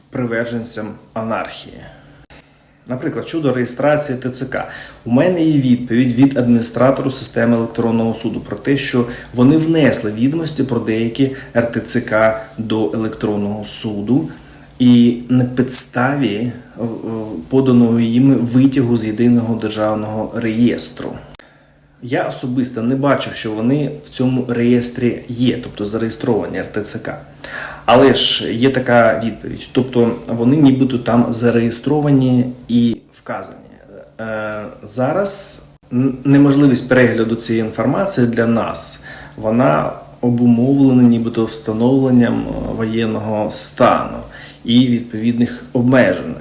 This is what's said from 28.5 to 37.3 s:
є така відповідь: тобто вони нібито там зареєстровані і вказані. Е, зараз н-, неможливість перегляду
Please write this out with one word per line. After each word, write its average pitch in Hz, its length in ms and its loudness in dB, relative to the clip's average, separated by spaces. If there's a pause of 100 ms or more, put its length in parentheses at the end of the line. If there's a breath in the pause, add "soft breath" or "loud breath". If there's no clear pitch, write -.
є 120 160 2
така 117 540 2
відповідь: - 480 -8
тобто 120 400 2 (160)
вони 117 280 2
нібито 131 420 4
там 120 320 2
зареєстровані 123 1160 2 (220)
і 117 280 2 (160)
вказані. - 440 -12 (640)
Е, 107 420 -8 (200)
зараз 151 800 -2 (300)
н-, 127 200 0 (120)
неможливість 139 640 4
перегляду 113 480 2